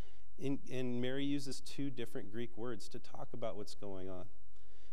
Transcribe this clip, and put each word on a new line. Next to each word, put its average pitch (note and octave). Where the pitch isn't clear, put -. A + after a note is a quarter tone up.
In, C#3
and B2
Mary C3
uses C#3
two C#3+
different A#2
Greek A#2
words A2+
to A#2+
talk -
about A2+
what's G#2
going F#2+
on. F#2